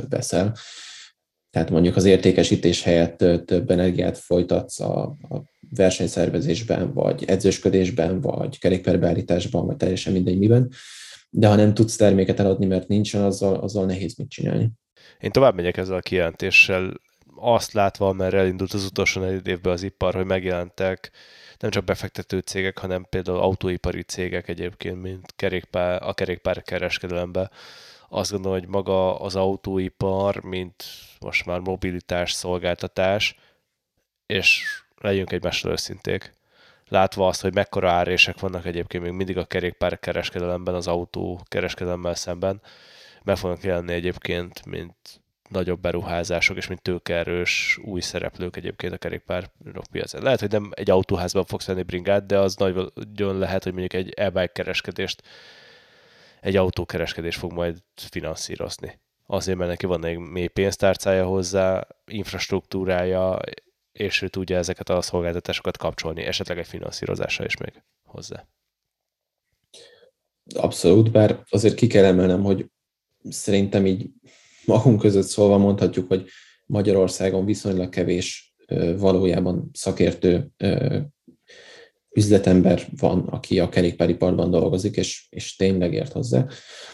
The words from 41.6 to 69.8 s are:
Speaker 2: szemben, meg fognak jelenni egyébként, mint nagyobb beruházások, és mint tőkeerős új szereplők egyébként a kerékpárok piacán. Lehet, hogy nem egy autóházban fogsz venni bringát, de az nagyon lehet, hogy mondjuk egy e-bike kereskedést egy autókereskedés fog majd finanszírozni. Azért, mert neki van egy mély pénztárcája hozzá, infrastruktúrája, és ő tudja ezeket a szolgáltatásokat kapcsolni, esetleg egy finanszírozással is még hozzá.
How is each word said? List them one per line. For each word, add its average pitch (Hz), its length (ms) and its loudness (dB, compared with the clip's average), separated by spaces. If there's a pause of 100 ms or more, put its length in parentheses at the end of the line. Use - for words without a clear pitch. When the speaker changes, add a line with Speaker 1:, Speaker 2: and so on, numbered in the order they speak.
Speaker 2:
szemben, 92 460 -6 (600)
meg 98 140 0
fognak 87 260 -6
jelenni 87 300 -4
egyébként, 87 720 -6
mint 85 540 -14 (300)
nagyobb 92 300 -4
beruházások, 87 760 -2
és 95 100 -8
mint 87 160 -10
tőkeerős 87 1000 -4
új 95 180 -8
szereplők - 560 -8
egyébként 87 360 -8
a 87 60 -10
kerékpárok 90 520 -8 (400)
piacán. - 320 -8
Lehet, 127 180 2
hogy 104 100 -4
nem 104 240 -2
egy 98 160 0
autóházban 92 540 2
fogsz - 220 -8
venni 92 160 -2
bringát, 95 440 0
de 98 120 2
az 95 180 2
nagyon 98 800 -4
lehet, 92 240 -2
hogy 92 100 -6
mondjuk 92 200 -6
egy 92 240 -6
e-bike 92 360 -2
kereskedést 92 720 -6 (1200)
egy 98 160 0
autókereskedés 85 800 -2
fog 87 160 -8
majd 85 240 -4 (340)
finanszírozni. - 880 -10 (260)
Azért, 92 320 -4
mert 87 120 -2
neki 87 160 -4
van 85 180 -2
egy 85 140 -4
mély 87 300 -6
pénztárcája 95 800 2
hozzá, 95 600 0 (200)
infrastruktúrája, 92 1300 -2 (540)
és - 300 -4
ő 95 60 -6
tudja 92 280 -4
ezeket 90 320 -4
a 90 140 0
szolgáltatásokat 87 760 -4
kapcsolni, 82 460 -6
esetleg - 360 -6
egy 87 80 -8
finanszírozással - 800 -6
is - 100 -6
még - 260 -12 (220)
hozzá. - 420 -16 (2000)